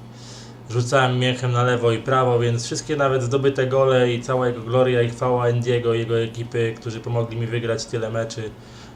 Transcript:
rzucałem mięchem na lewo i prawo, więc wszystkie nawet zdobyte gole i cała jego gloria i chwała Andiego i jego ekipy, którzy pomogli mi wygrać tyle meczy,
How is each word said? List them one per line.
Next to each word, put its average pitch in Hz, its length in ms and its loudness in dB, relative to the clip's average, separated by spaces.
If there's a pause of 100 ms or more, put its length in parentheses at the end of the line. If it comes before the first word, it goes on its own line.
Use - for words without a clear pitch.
(680)
rzucałem 123 500 2
mięchem 123 320 0
na 120 120 2
lewo 117 280 2
i 113 80 0
prawo, 127 400 2
więc 117 260 0
wszystkie 156 300 -4
nawet 131 280 2
zdobyte 131 440 2
gole 127 460 4
i 120 80 -2
cała 127 260 0
jego 113 140 -4
gloria 123 400 4
i 117 80 2
chwała 123 340 0
Andiego 120 500 2
i 113 60 2
jego 113 200 0
ekipy, 117 580 -2
którzy 113 220 -8
pomogli 117 380 -2
mi 117 100 -2
wygrać 113 380 -2
tyle 117 240 -4
meczy, 113 400 -4 (460)